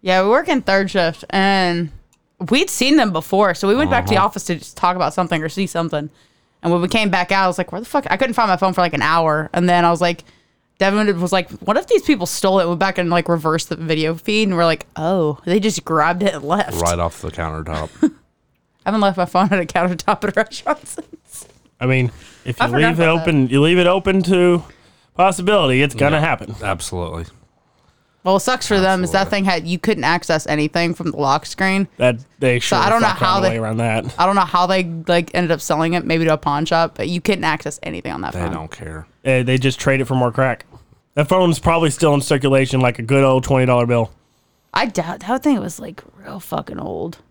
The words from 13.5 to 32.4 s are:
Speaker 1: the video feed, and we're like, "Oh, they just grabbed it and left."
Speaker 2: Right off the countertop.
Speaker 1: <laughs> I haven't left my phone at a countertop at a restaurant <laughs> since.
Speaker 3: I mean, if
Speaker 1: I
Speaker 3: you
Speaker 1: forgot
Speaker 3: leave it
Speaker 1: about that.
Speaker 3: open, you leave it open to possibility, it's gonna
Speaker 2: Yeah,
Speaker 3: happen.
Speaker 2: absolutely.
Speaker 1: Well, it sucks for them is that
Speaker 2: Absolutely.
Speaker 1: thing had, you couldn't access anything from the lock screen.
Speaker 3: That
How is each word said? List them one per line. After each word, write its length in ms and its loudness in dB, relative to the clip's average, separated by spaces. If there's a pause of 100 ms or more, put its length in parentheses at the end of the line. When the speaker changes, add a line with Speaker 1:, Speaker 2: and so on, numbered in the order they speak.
Speaker 1:
the 60 -6
video 400 -2
feed, 320 0
and 80 0
we're 100 2
like, 180 0 (120)
"Oh, 500 0
they 140 2
just 260 -2
grabbed 360 0
it 120 0
and 100 -10
left." 380 -2
Speaker 2:
Right 160 0
off 240 -4
the 100 -8
countertop. 560 -8 (140)
Speaker 1:
<laughs> 100 2 (760)
I 40 -2
haven't 120 0
left 160 0
my 80 0
phone 260 0
at 80 0
a 60 -4
countertop 580 -2
at 60 0
a 40 -10
restaurant 440 -4
<laughs> 80 -20
since. 600 -18 (320)
Speaker 3:
I 60 -6
mean, 260 2 (360)
if 160 -6
Speaker 1:
I 40 2
Speaker 3:
you 60 -2
Speaker 1:
forgot 160 2
Speaker 3:
leave 120 0
it 20 4
Speaker 1:
about 140 4
that. 60 -2
Speaker 3:
open, 280 2
you 100 4
leave 160 4
it 100 4
open 360 2
to 400 4 (520)
possibility, 680 4
it's 120 0
gonna 220 2
Speaker 2:
Yeah, 40 2
Speaker 3:
happen. 420 -2
Speaker 2:
absolutely. 640 -6 (1000)
Speaker 1:
Well, 120 4
it 40 2
sucks 260 -2
for 140 2
them 240 2
is 80 -4
that 140 2
Speaker 2:
Absolutely. 100 -2
Speaker 1:
thing 80 0
had, 220 0
you 120 -4
couldn't 260 -2
access 420 0
anything 460 0
from 200 -6
the 40 -8
lock 300 0
screen. 400 -2 (120)
Speaker 3:
That 180 2 (240)